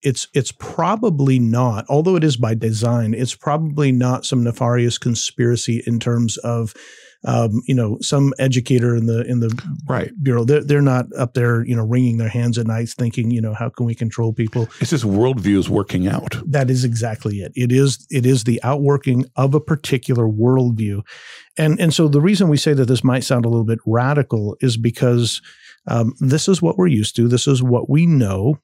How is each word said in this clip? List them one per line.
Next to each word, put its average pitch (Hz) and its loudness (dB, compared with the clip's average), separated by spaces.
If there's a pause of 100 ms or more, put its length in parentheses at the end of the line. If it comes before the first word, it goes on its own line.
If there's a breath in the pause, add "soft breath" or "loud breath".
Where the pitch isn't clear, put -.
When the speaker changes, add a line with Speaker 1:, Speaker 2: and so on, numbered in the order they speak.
Speaker 1:
it's, 135 -4
it's - -2
probably 165 0
not, 117 0
although 160 2
it 160 2
is 143 2
by 113 0
design, 113 0
it's 123 -4
probably 151 -2
not 127 0
some 123 0
nefarious 120 0
conspiracy 120 -2
in 117 -2
terms 117 -2
of, 117 -4 (520 loud breath)
um, 117 0
you 143 -2
know, 117 0
some 139 0
educator 123 0
in 113 0
the, 117 0
in 123 -2
the 113 0 (400)
Speaker 2:
Right. 131 -4 (100)
Speaker 1:
bureau. 120 0
They're, 147 2
they're 143 2
not 127 2 (100)
up 123 -2
there, 120 0
you 123 -2
know, 113 0
wringing 120 0
their 113 -2
hands 120 -2
at 113 -2
night 113 -4
thinking, 117 -4
you 117 -2
know, 107 -4
"How 117 -6
can 120 -4
we 113 -4
control 113 -4
people?" 113 -4 (100)
Speaker 2:
It's - -2
just 143 0
worldviews 101 2
working 92 -2
out. - -4
Speaker 1:
That 139 0
is 127 0
exactly 113 -4
it. 95 -8
It 123 0
is, 135 2
it 131 0
is 131 2
the 117 0
outworking 139 0 (100)
of 135 2
a 151 4
particular 139 -2
worldview. 110 0 (560 loud breath)
And, 156 2
and 165 2
so 165 2
the 143 4
reason 185 4
we 147 4
say 151 2
that 135 4
this 120 2
might 127 2
sound 120 0
a 117 0
little 117 0
bit 113 -2
radical 117 0
is 120 0
because, 120 0 (460 loud breath)
um, 117 0
this 143 0
is 190 2
what 170 0
we're 185 2
used 107 0
to. 117 2
This 120 2
is 131 2
what 120 0
we 151 4
know. 123 2